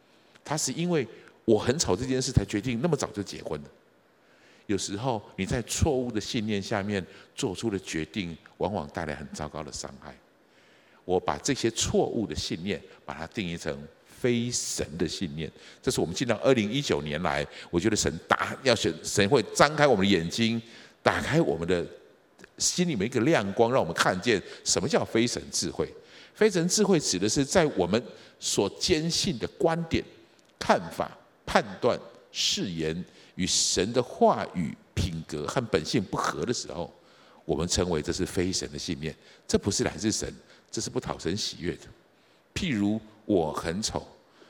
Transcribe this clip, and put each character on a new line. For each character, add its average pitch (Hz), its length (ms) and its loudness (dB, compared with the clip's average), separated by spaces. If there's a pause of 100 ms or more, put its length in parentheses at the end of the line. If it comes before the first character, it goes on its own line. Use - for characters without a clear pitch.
(420)
他 147 140 -4
是 143 160 -2
因 160 160 -2
为 156 180 2 (380)
“我 110 140 6
很 120 200 2
丑” 101 160 2
这 120 120 -2
件 131 140 0
事 131 120 -4
才 101 140 6
决 104 140 -2
定 117 220 -2
那 175 60 2
么 156 80 2
早 117 120 -2
就 101 140 -6
结 - 200 -10
婚 76 200 -6
的。 73 80 -18 (960)
有 101 120 0
时 95 180 -6
候 117 240 -2 (160)
你 95 80 -2
在 131 180 0
错 - 320 0
误 127 160 -2
的 110 80 -2
信 107 280 -4
念 104 160 -2
下 101 200 -2
面 101 220 -2 (320)
做 104 180 -2
出 117 140 -2
的 98 120 0
决 78 260 -4
定， 87 280 -6 (220)
往 90 160 -2
往 80 160 -4
带 85 160 -6
来 76 100 -6
很 71 200 -12
糟 78 120 -6
糕 76 160 -10
的 76 80 -12
伤 71 300 -12
害。 69 160 -16 (880)
我 90 160 2
把 76 160 0
这 139 160 0
些 117 180 2
错 - 360 0
误 110 200 -2
的 85 80 -6
信 87 300 -6
念， 98 160 -4 (240)
把 71 80 -10
它 78 140 -10
定 98 200 -6
义 85 100 -4
成 78 200 -6 (300)
非 120 440 0
神 - 360 -4 (100)
的 87 100 0
信 78 280 -6
念。 78 160 -6 (320)
这 - 80 0
是 123 100 0
我 95 60 2
们 160 80 -6
进 131 120 -2
到 113 100 0
二 123 180 4
零 104 180 2
一 139 80 -2
九 82 220 0
年 73 200 -4
来， 73 240 0 (240)
我 87 80 2
觉 95 120 2
得 107 60 0
神 76 160 0 (160)
打-， - 340 2
要 127 120 6
神， 101 180 0 (100)
神 101 260 2
会 123 140 6 (120)
张 151 220 6
开 147 100 6
我 131 100 6
们 95 100 4
的 101 40 4
眼 85 200 4
睛， 113 320 0 (400)
打 101 180 2
开 110 200 2
我 82 160 2
们 82 100 -4
的 85 180 2 (760)
心 - 300 2
里 165 60 0
面 98 100 0
一 120 60 -2
个 127 120 2
亮 120 300 4
光， 117 180 6
让 127 100 4
我 98 40 2
们 82 80 -6
看 95 260 2
见 101 220 4 (240)
什 - 160 2
么 95 80 0
叫 170 160 2
非 117 220 4
神 92 240 -4
智 - 200 -2
慧。 76 220 -4 (420)
非 214 140 4
神 175 200 2
智 208 160 2
慧 190 160 6
指 - 180 -2
的 98 100 2
是 135 160 2
在 160 220 4 (100)
我 92 80 4
们 101 180 2 (360)
所 - 300 0 (100)
坚 165 320 0
信 160 300 0
的 87 80 -6
观 165 360 0
点、 - 200 -2 (520)
看 185 240 4 (120)
法、 - 180 -4 (340)
判 - 180 4 (180)
断、 113 180 2 (320)
誓 - 400 -2
言 82 340 -2 (300)
与 90 120 -2
神 98 460 2
的 123 80 2
话 127 540 2
语、 82 180 -2 (220)
品 82 320 -2
格 76 220 -6
和 - 180 -2
本 87 180 2
性 113 180 0
不 - 140 -6
合 - 300 -2
的 120 80 0
时 - 160 -8
候， 78 220 -8 (520)
我 80 120 0
们 80 100 0
称 90 240 2
为 78 100 2
这 85 120 -4
是 87 120 -2
非 90 280 -2
神 67 180 -4
的 71 80 -10
信 76 220 -6
念。 76 140 -6 (340)
这 220 100 2
不 - 120 0
是 110 120 0
来 90 140 -2
自 98 160 0
神， - 200 -4 (380)
这 - 100 -6
是 - 80 -6
不 127 120 -6
讨 - 180 -8
神 85 180 -2
喜 - 240 -6
悦 82 120 -4
的。 - 140 -12 (680)
譬 170 220 -2
如 104 240 2 (240)
“我 82 280 2
很 87 300 -4
丑”， - 240 -4 (440)